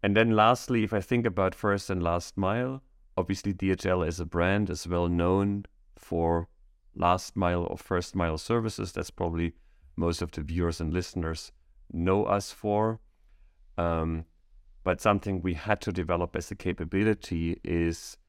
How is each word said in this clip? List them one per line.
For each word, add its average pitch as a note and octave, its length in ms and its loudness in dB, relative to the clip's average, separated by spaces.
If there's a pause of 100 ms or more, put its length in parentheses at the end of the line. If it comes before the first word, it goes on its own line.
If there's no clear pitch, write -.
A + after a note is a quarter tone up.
And G2+ 140 4
then A2+ 180 6
lastly, A2+ 480 4
if A2 120 -2
I G2+ 60 2
think A#2+ 260 0
about F#2+ 280 0
first G2+ 360 0
and F2+ 120 0
last E2+ 360 -2
mile, B2 440 -2 (360)
obviously F#2+ 340 -2
D F#2+ 180 0
H F#2 140 0
L F#2 180 2
as E2 160 -2
a F2 60 -4
brand F2+ 460 2
is E2+ 180 -8
well F2 200 2
known G2 580 2 (320)
for E2+ 500 0 (460)
last F2+ 420 0
mile F2 280 2
or - 120 -6
first - 400 -4
mile E2 220 0
services. A2 540 -2
That's F2 180 -6
probably E2+ 420 -2 (460)
most E2+ 220 0
of D#2+ 100 -4
the D#2+ 120 -8
viewers E2 380 -2
and D#2 120 -2
listeners E2 600 -4 (380)
know F#2 340 2
us - 280 0
for. G#2+ 480 0 (800)
Um, E2 480 0 (580)
but F2+ 160 0
something G2 400 2
we F2 140 -2
had G2+ 260 -2
to - 120 -4
develop F2 440 -2
as - 140 -6
a G2+ 40 -8
capability F2+ 1080 -2
is E2+ 540 -2 (100)